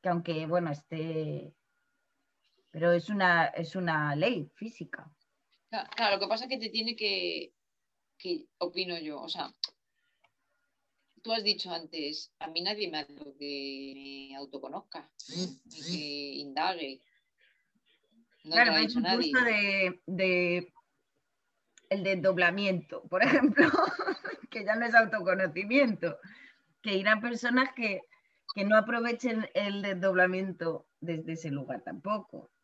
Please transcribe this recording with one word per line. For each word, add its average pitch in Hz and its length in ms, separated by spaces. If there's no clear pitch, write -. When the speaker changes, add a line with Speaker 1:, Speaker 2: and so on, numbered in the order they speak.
Speaker 1:
Que 185 80
aunque, 170 380
bueno, 170 240
esté, 151 800
pero 165 200
es 175 180
una, 180 360
es - 300
una 156 400
ley 175 400
física. - 540
Speaker 2:
Cla-, 220 260
claro, 208 200
lo 190 60
que 196 60
pasa 220 180
es 233 40
que 262 80
te 220 120
tiene 226 260
que, 185 580
que, 175 300
opino 180 400
yo, 151 240
o 165 80
sea, 170 220
tú 226 120
has 226 100
dicho 202 280
antes, 160 680
a 160 80
mí 160 140
nadie 202 280
me 156 100
ha 147 60
dicho 143 320
que 139 920
me 135 60
autoconozca, 139 760
ni 175 540
que 147 520
indague. 143 680
No 156 100
Speaker 1:
Claro, 233 180
Speaker 2:
te - 0
lo - 60
ha - 40
Speaker 1:
es - 60
Speaker 2:
dicho 240 120
Speaker 1:
un 214 40
Speaker 2:
nadie. 240 280
Speaker 1:
curso 247 140
de, 196 640
de 180 680
el 190 140
desdoblamiento, 185 1000
por 190 200
ejemplo, 277 440
<laughs> - 840
que 208 160
ya 214 100
no 233 100
es 233 100
autoconocimiento, 190 1200
que 202 140
irán 208 260
personas 240 540
que, 214 260
que 202 120
no 214 120
aprovechen 233 760
el 202 280
desdoblamiento 185 1040
desde 160 340
ese 160 180
lugar 139 320
tampoco. 190 680